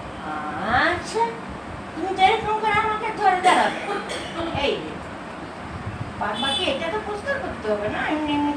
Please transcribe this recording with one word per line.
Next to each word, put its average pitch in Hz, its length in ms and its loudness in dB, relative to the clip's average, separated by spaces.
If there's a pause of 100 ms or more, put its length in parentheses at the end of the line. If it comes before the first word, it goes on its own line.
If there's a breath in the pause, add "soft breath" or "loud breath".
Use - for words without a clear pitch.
(800)
আচ্ছা, 359 420 2 (680)
তুমি 359 260 -2
তো 381 40 6
এরকম 427 380 6
করে 427 160 2 (100)
আমাকে 427 220 0 (100)
ধরে 370 240 6
দাঁড়াবে। 240 400 4 (800)
এই 247 140 2
যে, - 180 -6 (1300)
বাদ 214 220 0
বাকি 285 220 0
এটা 311 300 0
তো 427 120 0
পরিষ্কার 415 380 -2
করতে - 280 -6
হবে 208 180 0
না, - 180 -2
এমনি 302 260 0
এমনি 294 240 2